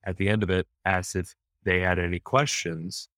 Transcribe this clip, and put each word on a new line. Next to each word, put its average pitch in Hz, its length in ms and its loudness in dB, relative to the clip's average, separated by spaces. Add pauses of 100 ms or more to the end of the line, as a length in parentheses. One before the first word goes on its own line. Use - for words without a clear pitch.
At 92 100 -4
the 98 140 2
end 107 120 4
of 95 80 0
it, 92 160 2 (200)
asked 92 320 0
if 87 180 -6 (280)
they 90 180 2
had 90 180 2
any 87 200 -2
questions. 90 1000 -2